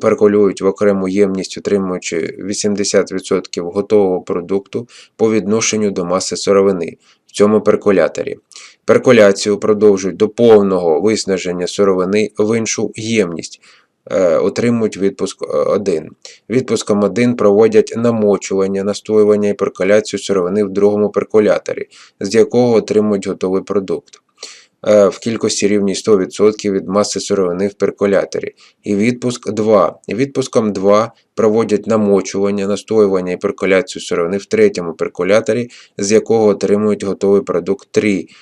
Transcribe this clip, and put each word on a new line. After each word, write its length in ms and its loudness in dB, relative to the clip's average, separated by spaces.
перколюють 640 2
в 40 -2
окрему 420 0
ємність, 500 -2
отримуючи 800 -4
вісімдесят 760 -2
відсотків 520 -4
готового 560 0
продукту 680 -6
по 160 0
відношенню 580 -2
до 140 -4
маси 320 -4
сировини 600 0
в 60 -20
цьому 280 2
перколяторі. 760 0
Перколяцію 760 4
продовжують 580 2
до 120 0
повного 720 4
виснаження 680 -2
сировини 720 0
в 200 0
іншу 380 -4
ємність. 640 -4
Е, 280 2
отримують 580 0
відпуск, 460 -4
е, 40 -8
один. 640 -2
Відпуском 520 -2
один 340 0
проводять 600 4
намочування, 880 0
настоювання 640 2
і 60 -2
перколяцію 680 0
сировини 440 -2
в 60 -4
другому 400 2
перколяторі, 760 0
з 140 -4
якого 400 4
отримують 520 0
готовий 360 -4
продукт, 580 -6
е, 220 6
в 100 -4
кількості 500 -2
рівній 260 0
сто 240 2
відсотків 540 -2
від 160 -6
маси 320 -2
сировини 480 -2
в 60 -8
перколяторі. 800 -2
І 120 -2
відпуск 540 -2
два. 480 2
Відпуском 640 -2
два 400 2
проводять 520 0
намочування, 800 0
настоювання 680 0
і 40 -4
перколяцію 640 -2
сировини 340 -4
в 80 -8
третьому 500 0
перколяторі, 760 -2
з 140 -2
якого 340 2
отримують 580 0
готовий 380 2
продукт 480 -4
три 360 0